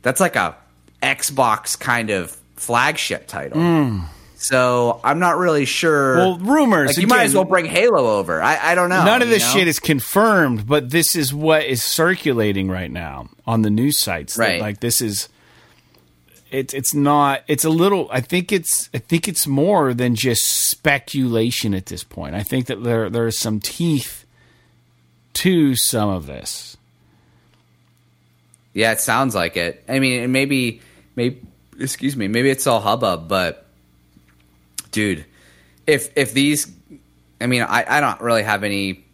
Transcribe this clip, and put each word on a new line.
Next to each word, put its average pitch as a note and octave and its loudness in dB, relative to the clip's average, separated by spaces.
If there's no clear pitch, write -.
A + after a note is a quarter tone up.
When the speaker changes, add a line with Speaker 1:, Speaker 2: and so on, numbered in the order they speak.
Speaker 1:
that's B2+ 0
like F3+ 2
a F2+ -2
Xbox C3 0
kind A#2 -2
of F2+ -4
flagship B2+ -2
title. C#2+ -6
Speaker 2:
Mm. C#3+ 0
Speaker 1:
So B2 0
I'm D3 2
not F3 2
really D#3 2
sure. C#3 2
Speaker 2:
Well, F3+ 2
rumors, G#3+ 2
Speaker 1:
Like, - 0
you F#3 2
might B3 4
Speaker 2:
again, A#3 4
Speaker 1:
as - 0
well F#3+ 4
bring F3+ 2
Halo D#3 2
over. E2 -2
I, D3+ 2
I - 4
don't F3 2
know, F3+ 2
Speaker 2:
none A#3 4
of A#3+ 0
Speaker 1:
you A#3 4
Speaker 2:
this G3+ 2
Speaker 1:
know? G3 4
Speaker 2:
shit F3 2
is D3 -2
confirmed, D3+ 2
but B2+ 0
this D#3+ 0
is C#3 -2
what D#3 2
is B2+ -2
circulating A2+ 0
right F2+ -6
now C#2 -10
on A2+ 0
the G#2+ 2
news B2+ 2
sites. E2+ -6
That, A#2 0
Speaker 1:
Right. F2+ 0
Speaker 2:
like, G#2 -6
this A#2 0
is, G#2 -4
it's, C3 -4
it's C#3 -4
not, C#3+ 2
it's D3+ 0
a D#3+ 2
little, F3 2
I B2+ 2
think F3+ -2
it's, - -2
I - -2
think - -2
it's - -2
more D3 2
than A#2+ 0
just A#2 0
speculation A#2+ 0
at F#2 -6
this E2+ -12
point. D#2+ -12
I G#2+ -6
think C3 -2
that A2 -8
there, A2+ -2
there A#2 -2
are A2+ 0
some G#2+ -4
teeth - -4
to E3 2
some A2 0
of F2+ -4
this. - -14
Speaker 1:
Yeah, A2 2
it G#2+ -4
sounds B2 0
like E2+ -2
it. E2+ -6
I C3+ -2
mean, B2+ 0
and B2+ -2
maybe, C3 0
maybe, B2 -2
excuse C3+ -4
me, G2+ -4
maybe A#2+ 2
it's C3 -2
all A#2 2
hubbub, G2+ -2
but, F2+ -2
dude, G2 -2
if, D3 0
if B2+ 0
these, C#3+ 0
I A#2+ -2
mean, B2 2
I, A2+ 0
I D3 2
don't B2+ -2
really A2+ 0
have G#2 -2
any G2 -4